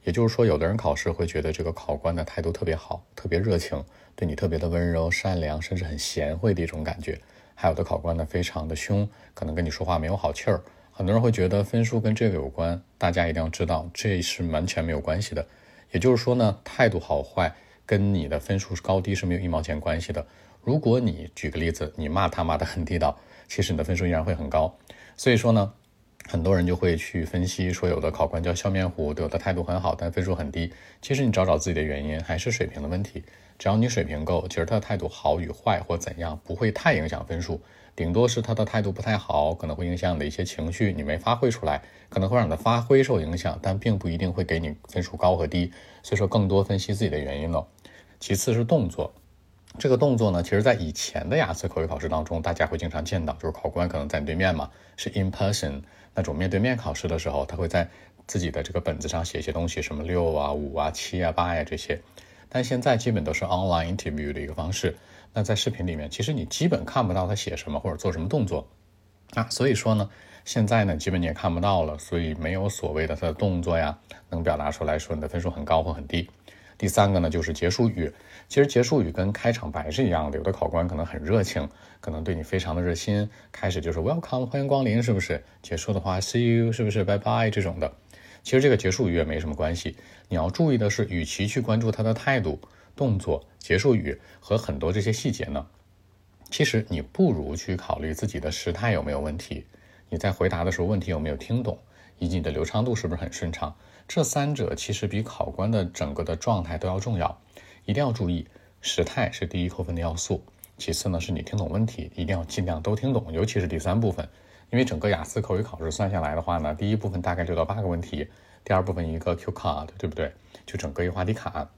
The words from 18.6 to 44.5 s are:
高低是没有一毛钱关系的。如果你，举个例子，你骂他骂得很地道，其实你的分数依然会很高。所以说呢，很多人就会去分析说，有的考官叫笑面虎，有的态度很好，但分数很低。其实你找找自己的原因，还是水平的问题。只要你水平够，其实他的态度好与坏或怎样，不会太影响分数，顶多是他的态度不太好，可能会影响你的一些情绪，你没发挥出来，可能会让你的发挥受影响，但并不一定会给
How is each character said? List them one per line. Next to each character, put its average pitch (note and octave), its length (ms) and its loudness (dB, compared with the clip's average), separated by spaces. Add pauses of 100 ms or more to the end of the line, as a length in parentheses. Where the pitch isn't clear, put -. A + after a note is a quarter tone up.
高 F#2+ 240 2
低 G2 140 -2
是 F#2 120 -2
没 F2 80 2
有 F2 60 0
一 F2+ 80 -2
毛 D#2+ 120 0
钱 D#2 180 -2
关 E2 220 -2
系 - 120 -6
的。 E2+ 120 -4 (380)
如 C3+ 160 2
果 B2 220 4
你， F2+ 340 -2
举 - 160 -4
个 E2 80 -4
例 E2 120 2
子， D2+ 260 -4
你 D#2 120 -4
骂 F2+ 200 2
他 F2 140 -2
骂 D#2+ 140 2
得 D#2+ 80 0
很 E2+ 200 -4
地 F2+ 140 -2
道， D2 200 2 (300)
其 - 120 -4
实 F#2 120 0
你 D#2+ 40 0
的 D#2+ 80 0
分 F2+ 100 0
数 F2+ 120 0
依 F2 40 2
然 D#2+ 140 2
会 E2+ 100 0
很 D2+ 140 -4
高。 D#2 260 2 (420)
所 - 140 2
以 A#2+ 60 8
说 A#2 160 4
呢， G#2 180 4 (580)
很 E2+ 140 -2
多 F#2+ 140 6
人 F2 80 4
就 F2 120 2
会 F2 200 2
去 E2 280 -4
分 F2+ 220 0
析 F#2 260 -2
说， F2+ 160 0
有 D#2+ 120 0
的 D#2 100 0
考 D#2 160 0
官 E2 160 -2
叫 F2 120 0
笑 G2 160 0
面 F#2 180 2
虎， D2+ 260 -2
有 D#2+ 140 -2
的 E2+ 80 -4
态 F#2+ 160 0
度 F2 120 0
很 F2+ 140 0
好， F2 200 0
但 E2+ 120 -2
分 F#2 140 -2
数 F#2 100 0
很 D#2 160 -4
低。 E2+ 220 -4 (300)
其 C#3 120 0
实 C3 120 2
你 G#2+ 60 4
找 F#2 120 4
找 D#2+ 140 4
自 F#2 100 -2
己 E2+ 60 0
的 D#2 80 2
原 C#2+ 200 -2
因， D#2 200 -2
还 E2 160 -2
是 A2+ 140 -2
水 - 140 0
平 - 140 -10
的 D2 80 -6
问 F#2 140 -2
题。 - 220 -8 (340)
只 - 100 0
要 G2+ 80 4
你 A#2 120 6
水 A2 160 0
平 D2+ 200 -4
够， E2+ 240 0
其 - 60 -8
实 - 100 0
他 A2 120 0
的 G2+ 40 2
态 G#2+ 160 -2
度 E2 120 -4
好 D#2 320 0
与 D#2 100 -4
坏 - 300 0
或 E2+ 180 -2
怎 - 200 -6
样， D#2+ 260 -6
不 E2+ 100 -6
会 A2 160 2
太 D3 240 2
影 D#2 140 0
响 - 180 -6
分 E2+ 160 -4
数， E2 180 -4 (340)
顶 E2 180 -2
多 A#2 140 6
是 A#2 140 2
他 A2 140 -2
的 G#2+ 100 2
态 A2 160 0
度 G2 100 0
不 G2 120 -6
太 G#2+ 160 0
好， D2+ 340 2
可 - 140 -6
能 D2+ 100 -4
会 F2 100 -2
影 F2 120 -2
响 F2+ 160 0
你 D#2 60 -2
的 C#2+ 40 -2
一 D2+ 60 -2
些 F#2 140 -4
情 E2 280 -4
绪， G2 240 0
你 D2+ 60 -4
没 D2 160 -2
发 A2 160 2
挥 A#2+ 160 4
出 - 160 -4
来， D2 160 0 (260)
可 - 100 -2
能 F#2+ 100 2
会 A#2 80 2
让 A2+ 100 4
你 D#2 40 -2
的 D#2+ 60 0
发 A#2 240 2
挥 C3+ 220 6
受 B2 180 2
影 D#2+ 160 -2
响， E2+ 240 -2
但 G2 180 0
并 G#2+ 200 2
不 F2+ 100 -4
一 E2 80 -2
定 F2+ 160 0
会 F#2 100 0
给 E2 160 0